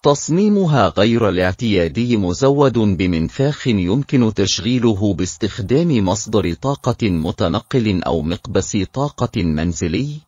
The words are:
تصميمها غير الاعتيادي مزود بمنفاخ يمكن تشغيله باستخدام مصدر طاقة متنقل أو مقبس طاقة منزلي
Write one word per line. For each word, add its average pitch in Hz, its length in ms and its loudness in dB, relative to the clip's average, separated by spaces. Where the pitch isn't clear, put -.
تصميمها 151 840 2
غير 110 420 2
الاعتيادي 92 880 0
مزود 135 560 2
بمنفاخ 98 920 0
يمكن 110 680 0
تشغيله 104 800 0
باستخدام 110 920 0
مصدر 90 480 0
طاقة 127 560 -2
متنقل 90 960 -2
أو 76 180 -2
مقبس 95 560 -4
طاقة 127 500 -4
منزلي 87 760 -2